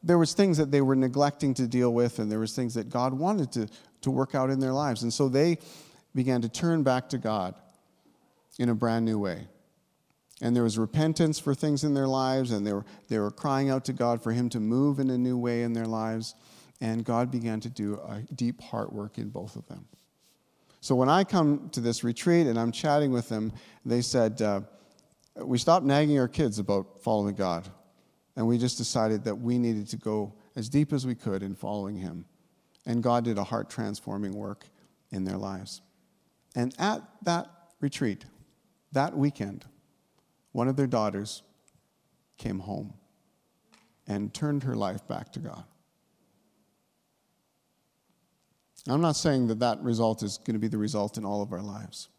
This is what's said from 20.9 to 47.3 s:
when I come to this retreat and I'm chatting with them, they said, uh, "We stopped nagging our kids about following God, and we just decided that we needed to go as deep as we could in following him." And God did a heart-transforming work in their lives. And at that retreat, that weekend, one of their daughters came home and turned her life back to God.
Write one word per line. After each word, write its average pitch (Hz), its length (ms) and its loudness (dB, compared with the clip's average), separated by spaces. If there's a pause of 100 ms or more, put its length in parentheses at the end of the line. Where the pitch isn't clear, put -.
when 127 140 4
I 185 160 6
come 156 460 2
to 123 100 -6
this 117 200 0
retreat 160 460 2
and 117 100 2
I'm 117 140 0
chatting 147 400 2
with 120 160 0
them, 110 240 -2 (320)
they 120 180 2
said, 113 400 2
uh, 101 200 0 (760)
"We 123 220 -2
stopped 165 280 4
nagging 147 320 6
our 123 120 4
kids 110 300 0
about 98 420 -2
following 104 340 0
God, 92 320 -2 (680)
and 113 120 0
we 120 120 4
just 123 180 0
decided 110 460 0
that 107 120 -2
we 120 220 -2
needed 113 320 0
to 110 80 -8
go 107 380 -4 (200)
as 117 140 -8
deep 147 240 2
as 131 140 -2
we 123 80 -4
could 98 260 -4
in 98 140 -6
following 101 420 -6
him." 87 280 -10 (600)
And 120 160 0
God 120 220 2
did 113 160 0
a 101 40 -2
heart-transforming 104 880 -6
work 101 320 -10 (440)
in 95 140 -4
their 95 140 -4
lives. 98 440 -10 (720)
And 123 220 -2
at 196 240 -2 (220)
that 170 260 -2 (320)
retreat, 135 440 -2 (640)
that 143 260 0
weekend, 135 480 -2 (840)
one 123 160 0
of 135 80 0
their 135 120 2
daughters 104 540 -2 (960)
came 98 220 -4
home 98 340 -8 (1120)
and 104 260 -4
turned 147 320 -2
her 127 120 -2
life 104 320 -4
back - 260 -10
to - 60 -10
God. - 240 -12 (3250)